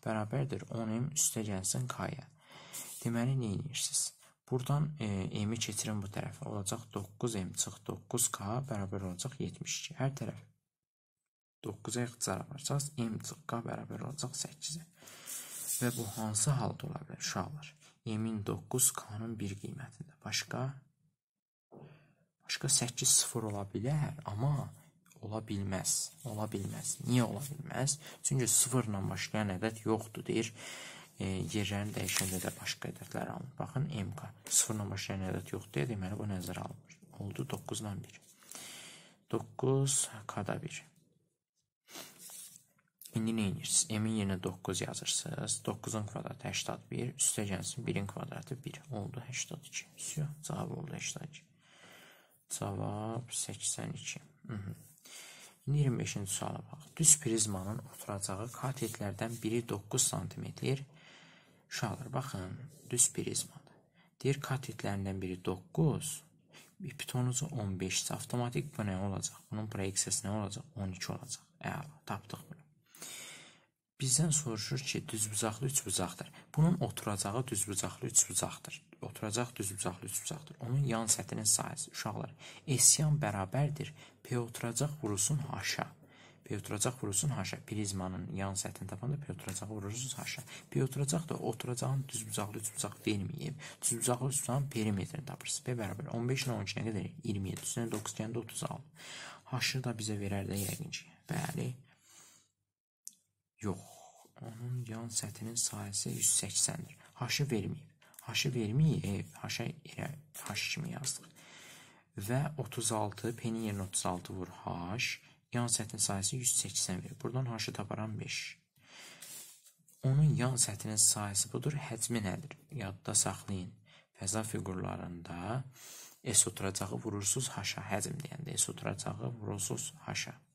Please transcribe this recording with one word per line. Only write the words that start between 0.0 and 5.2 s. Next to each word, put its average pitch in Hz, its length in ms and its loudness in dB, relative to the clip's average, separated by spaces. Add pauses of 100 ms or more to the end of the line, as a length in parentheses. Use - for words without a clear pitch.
Bərabərdir 113 640 0
on 113 300 0
M 135 180 2
üstə - 320 4
gəlsin 101 480 0
K-ya. - 320 -2 (720)
Deməli, 120 400 2
nə 107 160 2
edirsiniz? - 560 0 (360)
Buradan, 139 380 2 (100)
e, 113 100 -2 (380)